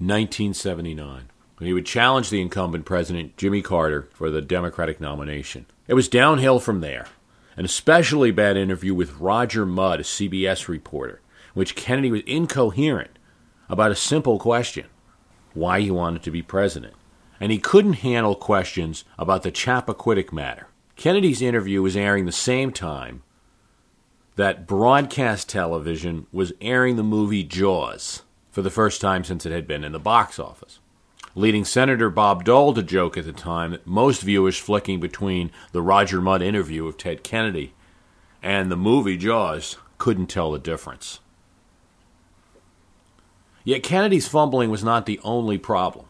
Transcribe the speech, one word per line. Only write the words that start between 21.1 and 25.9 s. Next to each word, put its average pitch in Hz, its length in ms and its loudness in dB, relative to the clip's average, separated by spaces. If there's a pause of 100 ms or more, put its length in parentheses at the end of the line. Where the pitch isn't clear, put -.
interview 98 400 2
was 95 160 2
airing 101 280 2
the 87 60 -4
same 127 400 -2
time 64 520 -10 (1120)
that 98 280 0
broadcast 120 840 2
television 82 800 -4